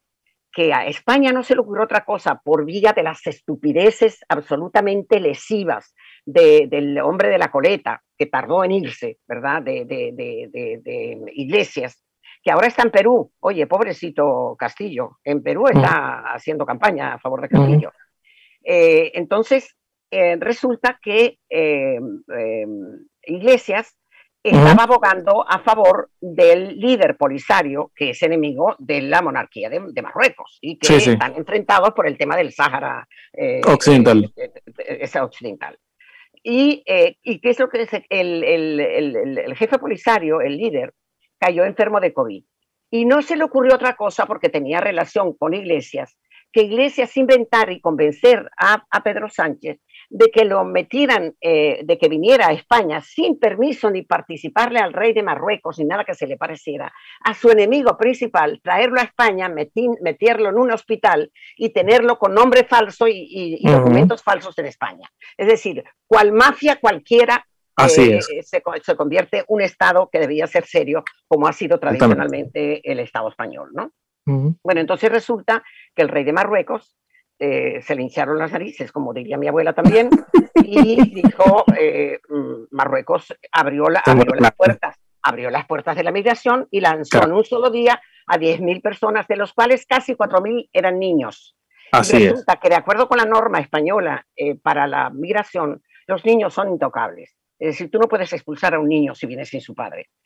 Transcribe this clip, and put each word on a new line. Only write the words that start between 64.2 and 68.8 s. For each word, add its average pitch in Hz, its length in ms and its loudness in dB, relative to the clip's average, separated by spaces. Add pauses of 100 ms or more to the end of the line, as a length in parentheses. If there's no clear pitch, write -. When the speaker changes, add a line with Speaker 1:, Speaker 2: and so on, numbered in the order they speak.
Speaker 1:
falsos 190 360 -4
en 151 80 -6
España. 92 420 -12 (300)
Es 196 80 -2
decir, 214 380 0 (240)
cual 214 240 4
mafia 269 480 2
cualquiera, 233 640 2 (300)
Speaker 2:
Así 139 260 6 (100)
Speaker 1:
eh, 104 60 4
Speaker 2:
es. 104 120 -6
Speaker 1:
eh, 151 120 -8
se - 200 -4
co-, 170 200 -6